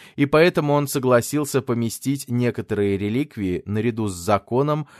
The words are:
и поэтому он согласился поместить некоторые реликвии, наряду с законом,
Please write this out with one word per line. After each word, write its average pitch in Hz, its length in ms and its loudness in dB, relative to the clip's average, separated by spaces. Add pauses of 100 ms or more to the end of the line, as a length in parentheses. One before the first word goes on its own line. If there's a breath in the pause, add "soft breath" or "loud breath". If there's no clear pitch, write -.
(160 loud breath)
и 143 100 2
поэтому 156 480 4
он 147 140 2
согласился 131 760 2
поместить 117 680 -4
некоторые 110 680 0
реликвии, 104 680 -2
наряду 110 420 -2
с 95 60 -6
законом, 123 720 -2 (120)